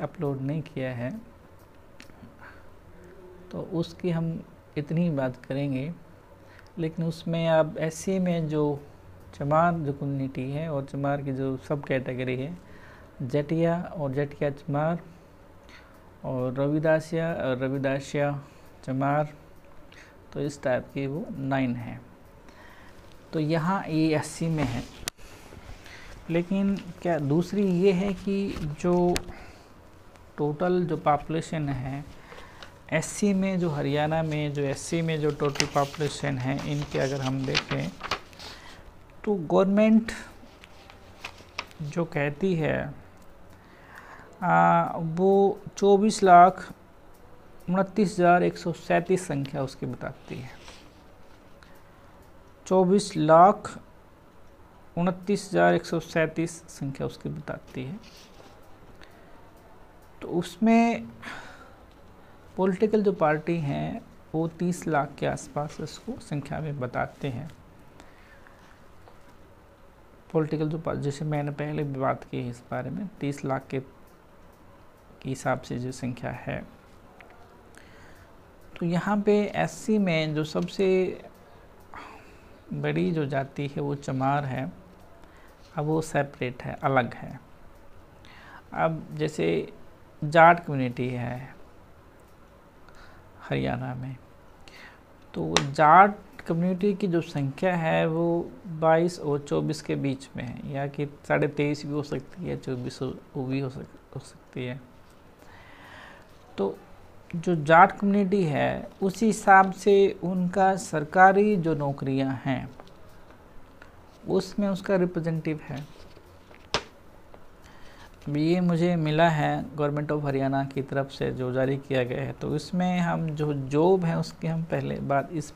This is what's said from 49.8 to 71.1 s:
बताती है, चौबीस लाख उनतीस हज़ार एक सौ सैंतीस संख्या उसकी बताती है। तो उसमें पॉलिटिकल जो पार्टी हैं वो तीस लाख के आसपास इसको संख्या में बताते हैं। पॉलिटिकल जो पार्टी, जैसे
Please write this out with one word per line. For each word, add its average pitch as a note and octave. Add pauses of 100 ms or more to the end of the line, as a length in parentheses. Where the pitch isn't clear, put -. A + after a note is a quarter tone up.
बताती -
है, B2+ (2250)
चौबीस F#3
लाख D#3+ (1160)
उनतीस F#3
हज़ार F3
एक E3+
सौ E3+
सैंतीस D#3+
संख्या C#3+
उसकी C3+
बताती D3
है। D#3+ (2250)
तो -
उसमें A3+ (1500)
पॉलिटिकल G#3
जो G3+
पार्टी D#3+
हैं D3+ (340)
वो D#3+
तीस F3
लाख D3
के -
आसपास D3
इसको -
संख्या D3
में C#3+
बताते C3
हैं। B2+ (2750)
पॉलिटिकल D#3
जो D#3+
पार्टी, C#3
जैसे C#3+